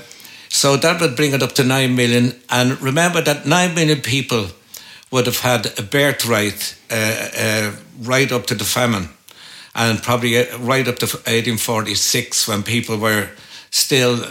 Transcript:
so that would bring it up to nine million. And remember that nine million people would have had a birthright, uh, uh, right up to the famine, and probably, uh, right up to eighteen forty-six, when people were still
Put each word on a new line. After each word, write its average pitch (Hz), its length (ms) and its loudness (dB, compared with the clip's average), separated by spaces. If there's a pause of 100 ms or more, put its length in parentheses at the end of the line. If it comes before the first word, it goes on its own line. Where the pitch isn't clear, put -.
(480)
so 139 280 2
that 170 240 2
would 151 140 0
bring 151 180 2
it 131 100 2
up 123 100 -2
to 139 120 2
nine 131 300 2
million. 123 400 4 (160)
And 123 320 0
remember 165 400 2
that 143 240 0
nine 175 280 2
million 151 260 2
people 117 480 -2 (640)
would 127 140 2
have 117 140 -2
had 120 380 -2
a 117 40 -6
birthright, 113 960 0 (140)
uh, 110 380 -2 (100)
uh, 107 340 0 (300)
right 127 300 0
up 120 140 -2
to 117 80 -2
the 104 100 -6
famine, 113 440 0 (680)
and 113 280 0
probably, 120 360 0
uh, 120 200 -2
right 127 280 0
up 123 120 -4
to 120 280 -4
eighteen 117 300 0
forty-six, 110 880 -2
when 104 160 -2
people 113 360 -2
were 104 320 0 (400)
still 123 600 2